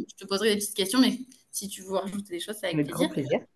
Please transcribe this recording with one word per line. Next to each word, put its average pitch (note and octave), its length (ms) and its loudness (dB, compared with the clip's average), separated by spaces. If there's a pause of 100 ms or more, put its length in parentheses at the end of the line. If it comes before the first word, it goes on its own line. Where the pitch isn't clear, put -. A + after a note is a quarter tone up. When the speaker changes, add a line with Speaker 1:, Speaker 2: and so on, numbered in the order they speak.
Speaker 1:
Je - 80 -20
te G3 100 -14
poserai G3+ 260 4
des G#3 40 4
petites - 180 -2
questions, G3 280 2
mais A3 180 4 (320)
si - 160 -6
tu F#3+ 140 -12
veux F#3+ 140 -4
rajouter F#3+ 400 -4
des E3+ 40 -4
choses, G#3 180 -6
c'est F#3+ 100 -4
avec F3 80 0
Speaker 2:
Avec D3 120 4
grand D4 220 2
Speaker 1:
plaisir. C#3+ 180 -2
Speaker 2:
plaisir. - 280 0